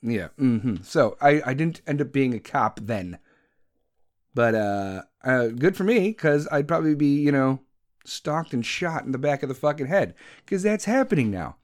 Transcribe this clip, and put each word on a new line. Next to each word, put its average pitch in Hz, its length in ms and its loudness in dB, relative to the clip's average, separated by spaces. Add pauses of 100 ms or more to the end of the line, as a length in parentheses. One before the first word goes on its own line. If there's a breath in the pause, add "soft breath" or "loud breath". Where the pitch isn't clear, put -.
Yeah, 110 260 -4 (120)
mm-hmm. 117 420 0
So, 127 380 0
I, 147 240 4
I 127 80 -4
didn't 160 340 -4
end 147 140 -2
up 131 100 -4
being 131 220 0
a 110 80 -6
cop 110 420 -2
then. 98 360 -6 (1120)
But, 117 220 2
uh, 101 480 -2 (200)
uh, 127 260 0
good 131 280 0
for 190 80 -2
me, 214 300 2
'cause 151 360 0
I'd 147 160 0
probably 160 280 2
be, 143 260 2
you 143 100 2
know, 135 300 2 (460)
stalked - 480 -6
and 117 100 -2
shot 165 400 -6
in 135 80 -4
the 131 60 -2
back 143 240 0
of 135 80 -4
the 131 40 -4
fucking 147 340 -2
head. 156 260 2 (320 loud breath)
'Cause 190 160 -2
that's 208 240 0
happening 208 440 2
now. 82 340 -8